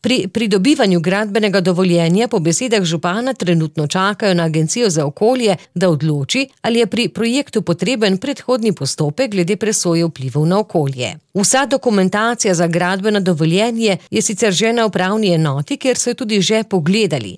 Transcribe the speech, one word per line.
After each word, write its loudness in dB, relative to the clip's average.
Pri 0
pridobivanju 2
gradbenega 0
dovoljenja 2
po 0
besedah 0
župana -2
trenutno -2
čakajo 0
na 2
Agencijo 0
za -4
okolje, 2
da 2
odloči, 0
ali 0
je 2
pri -2
projektu -2
potreben 0
predhodni -2
postopek -4
glede 0
presoje 0
vplivov -2
na 2
okolje. -4
Vsa 2
dokumentacija 0
za 2
gradbeno 0
dovoljenje 0
je 0
sicer 0
že 0
na 2
upravni 0
enoti, 0
kjer 0
so -2
jo -2
tudi 0
že 0
pogledali. -2